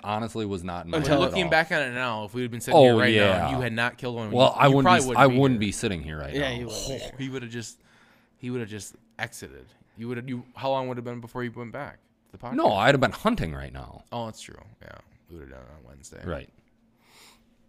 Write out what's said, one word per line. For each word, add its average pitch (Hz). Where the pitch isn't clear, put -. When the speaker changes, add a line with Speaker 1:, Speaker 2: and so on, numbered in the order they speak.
Speaker 1:
honestly 107
was 98
not 87
in 85
my 160
Speaker 2:
Until 147
Speaker 1:
head -
at -
Speaker 3:
Looking 180
Speaker 1:
all. 165
Speaker 3:
back 160
on 160
it 127
now, 117
if 101
we 123
had 120
been 117
sitting 156
here 127
Speaker 1:
Oh, 113
Speaker 3:
right 120
now 107
Speaker 1:
yeah. 92
Speaker 3:
and 69
you -
had 117
not 120
killed 123
one, 113
Speaker 1:
Well, 123
Speaker 3:
you, 113
Speaker 1:
I 139
Speaker 3:
you 135
Speaker 1:
wouldn't 139
Speaker 3:
probably 180
Speaker 1:
be, 131
Speaker 3:
wouldn't 120
Speaker 1:
I 139
Speaker 3:
be 127
Speaker 1:
wouldn't 131
Speaker 3:
here. 107
Speaker 1:
be 95
sitting 92
here 78
right 139
Speaker 2:
Yeah, 139
Speaker 1:
now. 120
Speaker 2:
you 120
wouldn't 113
be 135
Speaker 3:
Oh, 127
Speaker 2:
here. -
Speaker 3:
he 135
would 131
have 113
just, 117
he 123
would 123
have 104
just 101
exited. 69
You 113
would 123
have, 120
you, 123
how 135
long 131
would 123
it -
have 120
been 120
before 120
you 120
went 117
back 120
to -
the 185
podcast? -
Speaker 1:
No, 285
I'd 110
have 131
been 127
hunting 147
right 69
now. -
Speaker 3:
Oh, 117
that's 110
true. -
Yeah, -
we 85
would 69
have -
done 64
it -
on 60
Wednesday. 69
Speaker 1:
Right. 76